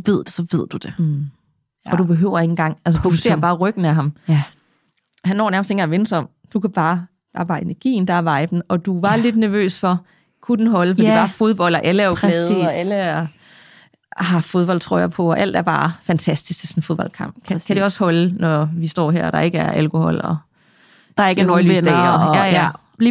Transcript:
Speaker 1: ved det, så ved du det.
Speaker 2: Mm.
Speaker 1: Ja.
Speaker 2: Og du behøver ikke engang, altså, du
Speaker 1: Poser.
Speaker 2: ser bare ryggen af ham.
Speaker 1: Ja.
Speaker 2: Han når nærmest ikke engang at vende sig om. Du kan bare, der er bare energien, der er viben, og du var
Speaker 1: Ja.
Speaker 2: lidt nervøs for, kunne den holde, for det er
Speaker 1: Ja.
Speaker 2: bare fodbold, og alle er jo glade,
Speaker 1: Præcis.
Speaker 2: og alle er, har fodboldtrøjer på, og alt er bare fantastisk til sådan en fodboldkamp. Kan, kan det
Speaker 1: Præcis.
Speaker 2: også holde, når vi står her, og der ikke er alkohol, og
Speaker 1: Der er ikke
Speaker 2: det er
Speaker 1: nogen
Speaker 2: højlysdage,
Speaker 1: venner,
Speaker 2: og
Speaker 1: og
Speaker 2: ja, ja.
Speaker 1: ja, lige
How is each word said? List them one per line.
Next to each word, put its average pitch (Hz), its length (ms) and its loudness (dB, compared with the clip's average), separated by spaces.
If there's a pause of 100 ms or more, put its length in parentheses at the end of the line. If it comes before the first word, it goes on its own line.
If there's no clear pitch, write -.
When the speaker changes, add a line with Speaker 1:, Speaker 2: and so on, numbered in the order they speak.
Speaker 1:
ved 202 180 2
det, - 80 -12
så 170 200 -4
ved 156 140 0
du - 100 -10
det. - 220 -12
Speaker 2:
Mm. 147 280 -2 (600)
Speaker 1:
Ja. - 60 -10
Speaker 2:
Og 180 60 2
du 185 60 2
behøver 175 340 2
ikke 165 140 2
engang, 160 320 -2
altså, 160 200 2
du 180 40 2
Speaker 1:
Poser. 170 120 2 (100)
Speaker 2:
ser 160 60 2
bare 170 200 2
ryggen 190 280 0
af 151 100 2
ham. 147 180 0 (160)
Speaker 1:
Ja. 151 140 2 (800)
Speaker 2:
Han 190 120 0
når 214 140 0
nærmest 190 200 0
ikke 202 80 -2
engang 175 100 0
at - 20 -2
vende 190 160 0
sig 190 120 -2
om. - 100 -4 (240)
Du 214 80 -2
kan 190 120 -2
bare, 175 340 -2 (260)
der - 80 -8
er 180 40 -4
bare 175 180 -4
energien, 190 460 -2
der 185 60 0
er 165 260 0
viben, 170 280 -2
og 180 180 -2
du 180 140 -2
var 202 160 2
Speaker 1:
Ja. 233 60 0
Speaker 2:
lidt 226 140 0
nervøs 202 440 0
for, 180 240 0 (360)
kunne 226 240 0
den - 80 4
holde, 180 220 2
for 185 80 2
det 220 60 6
er 220 60 4
Speaker 1:
Ja. 220 60 4
Speaker 2:
bare 196 80 2
fodbold, 190 460 0
og 160 100 0
alle 190 180 2
er 202 40 4
jo 180 140 0
glade, 170 280 2
Speaker 1:
Præcis. 185 160 0
Speaker 2:
og 160 80 2
alle 175 220 -2
er, 165 320 -2 (920)
har 175 240 0
fodboldtrøjer 180 680 0
på, 170 220 -2
og - 80 0
alt 196 180 -2
er 175 60 0
bare 160 300 -2 (100)
fantastisk - 560 -4
til - 100 -8
sådan - 100 -6
en 160 40 0
fodboldkamp. - 520 -8
Kan, - 100 -20
kan - 120 -6
det 170 100 -8
Speaker 1:
Præcis. 196 160 0
Speaker 2:
også 196 220 0
holde, 175 340 2
når 156 360 0
vi 165 120 -4
står 156 240 -2
her, 170 160 0
og 160 60 -4
der 156 80 0
ikke 170 180 0
er 160 140 -2
alkohol, 160 520 0
og 165 120 -2 (800)
Speaker 1:
Der 208 60 2
er 196 60 4
ikke 185 100 0
Speaker 2:
det 190 40 0
er 185 40 4
Speaker 1:
nogen 175 200 4
Speaker 2:
højlysdage, 170 300 4
Speaker 1:
venner, 175 140 4
Speaker 2:
og 160 180 2
Speaker 1:
og 156 80 2
Speaker 2:
ja, 196 80 2
ja. 190 60 2 (140)
Speaker 1:
ja, 135 60 -2 (280)
lige 233 120 4